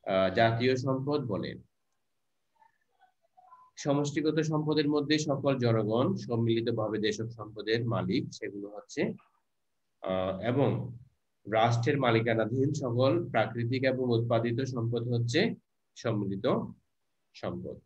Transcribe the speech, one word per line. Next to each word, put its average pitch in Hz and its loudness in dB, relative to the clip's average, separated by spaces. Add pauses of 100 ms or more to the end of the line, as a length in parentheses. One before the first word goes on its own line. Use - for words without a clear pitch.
(100)
আহ, 95 4
জাতীয় 117 4
সম্পদ 135 -2
বলে। 90 -4 (2250)
সমষ্টিগত 147 0
সম্পদের 151 2
মধ্যে 147 2
সকল 139 0
জনগণ 117 2
সম্মিলিতভাবে 113 0
যেসব 107 -2
সম্পদের 107 -4
মালিক 98 0 (100)
সেগুলো 101 -10
হচ্ছে, 135 -6 (880)
আহ, 92 -2
এবং 123 0 (580)
রাষ্ট্রের 120 4
মালিকানাধীন 117 2
সকল 131 0
প্রাকৃতিক 117 0
এবং 127 0
উৎপাদিত 117 0
সম্পদ 120 -2
হচ্ছে 120 2 (400)
সম্মিলিত 101 -4 (840)
সম্পদ। 87 -8